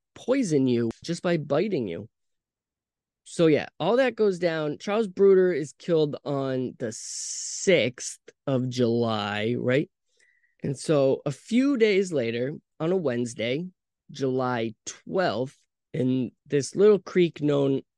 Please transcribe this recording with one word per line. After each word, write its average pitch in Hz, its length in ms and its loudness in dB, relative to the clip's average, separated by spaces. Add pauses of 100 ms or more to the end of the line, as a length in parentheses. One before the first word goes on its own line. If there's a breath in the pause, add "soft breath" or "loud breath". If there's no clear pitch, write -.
(140)
poison 180 540 0
you 117 240 2 (120)
just 170 200 -8
by 175 140 0
biting 151 500 -2
you. 85 200 -8 (1160)
So - 220 0
yeah, 139 200 4 (100)
all 190 200 0
that 254 180 2
goes 196 240 0
down. 160 380 -2
Charles 208 320 -2
Bruder 185 420 6
is 147 260 -4
killed 156 460 0
on 135 560 -2
the 117 140 -6
sixth - 1300 -2 (260)
of 131 240 -2
July, 113 880 0
right? 127 300 0 (760)
And 147 140 -6
so 139 480 2
a 151 60 -4
few 262 460 0
days 202 360 2
later, 120 400 -2 (260)
on 160 120 -2
a 190 60 0
Wednesday, 123 680 -4 (440)
July 127 600 -2 (120)
twelfth, 139 720 -4 (360)
in 127 380 0 (160)
this - 280 -4
little 202 240 6
creek 170 420 0
known, 139 400 0 (160)